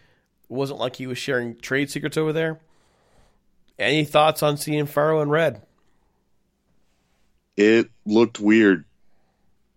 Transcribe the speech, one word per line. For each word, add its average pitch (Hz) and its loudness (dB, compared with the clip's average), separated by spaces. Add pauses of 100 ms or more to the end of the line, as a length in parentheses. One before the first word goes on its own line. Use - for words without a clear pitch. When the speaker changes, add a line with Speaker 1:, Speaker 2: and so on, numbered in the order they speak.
(480)
Speaker 1:
it - -14
wasn't 135 -6
like 123 -6
he 127 -10
was 123 -8
sharing 120 -4
trade 139 -4
secrets - -8
over 156 -2
there. 160 -4 (1200)
Any 147 0
thoughts 151 2
on 147 0
seeing 151 -4
Farrow 151 0
in 147 -4
red? 147 -2 (1900)
Speaker 2:
It 110 4 (160)
looked 110 2
weird. 104 4 (920)